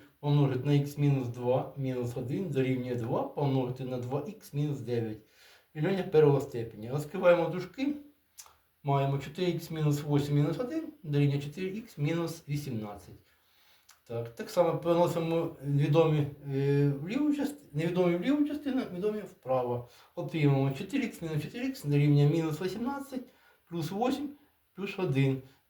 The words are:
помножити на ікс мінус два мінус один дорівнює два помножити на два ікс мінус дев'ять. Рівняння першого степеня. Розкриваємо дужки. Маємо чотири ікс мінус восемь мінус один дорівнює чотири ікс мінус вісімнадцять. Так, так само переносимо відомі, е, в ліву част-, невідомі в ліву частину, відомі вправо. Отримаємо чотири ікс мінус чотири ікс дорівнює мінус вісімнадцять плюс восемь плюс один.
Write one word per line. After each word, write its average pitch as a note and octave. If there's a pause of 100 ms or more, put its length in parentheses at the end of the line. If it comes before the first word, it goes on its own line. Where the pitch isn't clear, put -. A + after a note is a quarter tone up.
(200)
помножити C#3+
на D3
ікс C#3+
мінус C3+
два B2
мінус B2+
один D3+
дорівнює B2+
два B2+
помножити C3
на B2
два C3
ікс -
мінус C#3+
дев'ять. A2+ (560)
Рівняння F#3
першого C#3+
степеня. A2+
Розкриваємо F3
дужки. A3 (880)
Маємо C#3
чотири F3+
ікс -
мінус D3+
восемь C#3+
мінус D3
один D#4 (100)
дорівнює C#3+
чотири F#3
ікс F#3+
мінус D#3+
вісімнадцять. G#2+ (960)
Так, A#2
так A3
само E3
переносимо E3
відомі, D3 (280)
е, C#3+ (100)
в E3+
ліву D4
част-, -
невідомі F3
в F3+
ліву D4
частину, C4+ (120)
відомі G#3+
вправо. B2+ (260)
Отримаємо C#3+
чотири A#3
ікс -
мінус D#3
чотири A#3+
ікс -
дорівнює C#3+
мінус D#3+
вісімнадцять B3 (340)
плюс E3+
восемь A#3 (460)
плюс G3
один. C3+ (260)